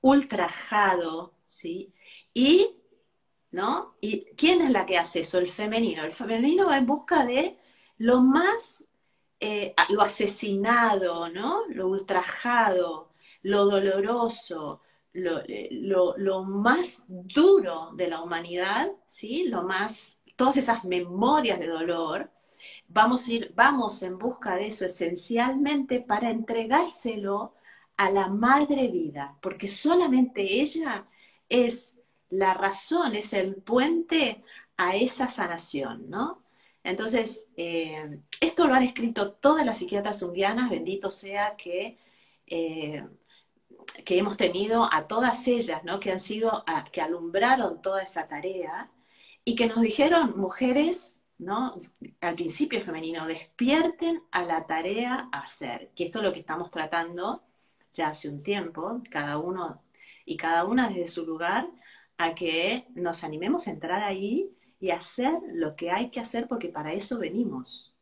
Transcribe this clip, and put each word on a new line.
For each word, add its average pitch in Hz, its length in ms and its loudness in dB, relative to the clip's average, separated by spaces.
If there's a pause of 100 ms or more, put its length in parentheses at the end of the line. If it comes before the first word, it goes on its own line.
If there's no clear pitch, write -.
ultrajado, 185 1300 2 (120)
¿sí? - 460 -10 (420)
Y, 320 420 6 (720)
¿no? 202 500 -2
¿Y 208 260 -4 (100)
quién 339 260 6
es 277 80 4
la 190 160 2
que 180 120 2
hace 170 220 0
eso? 165 180 0
El 180 120 2
femenino. 214 540 -2
El 165 80 -6
femenino 254 560 2
va 277 100 4
en 254 80 4
busca 262 400 2
de 269 320 0 (400)
lo 247 240 6
más, 339 600 4 (560)
eh, 208 360 -2
a-, 175 160 4
lo 208 100 4
asesinado, 202 1300 0
¿no? 233 400 -4
Lo 185 200 -4
ultrajado, 190 1200 0 (320)
lo 202 240 4
doloroso, 196 1160 0 (300)
lo, 175 360 -4
eh, 104 240 -8
lo, 180 440 2
lo 190 280 0
más 233 640 0
duro 185 880 4
de 175 140 -2
la 165 140 -6
humanidad, 180 680 -2 (180)
¿sí? 269 400 -6
Lo 196 160 -2
más, 190 540 -6 (180)
todas 269 200 2
esas 240 280 0
memorias 185 760 2
de 160 80 -4
dolor, 165 640 -4 (580)
vamos 226 400 4
a 233 40 -2
ir, 233 220 -4
vamos 240 480 4
en 180 160 -8
busca 214 380 -4
de 202 120 -2
eso 214 160 -6
esencialmente 247 1160 0
para 226 300 0
entregárselo 226 1200 -2 (420)
a 190 140 4
la 196 180 2
madre 262 600 4
vida, 147 520 -6
porque 190 280 -8
solamente 262 720 2
ella 247 640 -2 (420)
es 240 500 0 (320)
la 185 240 2
razón, 277 600 0
es 208 180 -6
el 196 240 0
puente 277 840 2 (340)
a 185 200 2
esa 247 320 0
sanación, 147 800 -6
¿no? 247 340 -6 (420)
Entonces, 220 720 -2
eh, 156 640 -6 (200)
esto 330 260 4
lo 262 80 6
han 262 80 6
escrito 233 500 -2
todas 302 320 4
las 226 140 -2
psiquiatras 202 420 -4
junguianas, 196 500 0
bendito 190 400 -4
sea 202 460 -4
que, 185 420 -8 (480)
eh, 160 580 -6 (1000)
que 180 140 2
hemos 208 180 0
tenido 208 560 2
a 151 140 0
todas 240 420 0
ellas, 226 360 0
¿no? 185 160 -4
Que 196 120 -4
han 185 80 -4
sido, 220 460 -2
a-, 156 240 -2
que 180 100 -6
alumbraron 175 840 0
toda 190 200 -2
esa - 260 -8
tarea 180 600 -8 (540)
y 233 120 -2
que 233 100 2
nos 226 140 2
dijeron, 285 560 4
"Mujeres", 254 840 0 (200)
¿no? 220 360 -4 (460)
Al 170 160 -4
principio 190 460 -2
femenino, 160 440 -6
"despierten 320 1040 0
a 180 140 -2
la 165 220 -2
tarea 233 680 -4
a 143 80 -8
hacer", - 540 -12
que 175 120 -4
esto 175 120 -8
es 208 60 -4
lo 185 80 2
que - 80 -8
estamos 170 300 -8
tratando 170 720 -6 (500)
ya 156 160 -2
hace 151 200 -8
un 143 140 -10
tiempo, 196 680 -6
cada 147 280 -4
uno 175 440 -8 (420)
y 160 120 -8
cada 135 280 0
una 233 240 2
desde 175 200 -4
su 165 180 -8
lugar, 175 420 -2 (500)
a 170 160 -2
que 175 600 -2
nos 170 300 -6
animemos 175 420 -4
a 202 60 -6
entrar 175 300 -4
ahí 208 460 -2 (320)
y 185 100 -2
hacer 247 440 -2 (180)
lo 160 240 -4
que 170 140 -6
hay 220 200 -2
que 254 100 -8
hacer, 233 280 -6
porque 233 200 -6
para 151 260 -8
eso 202 240 -6
venimos. 214 840 -6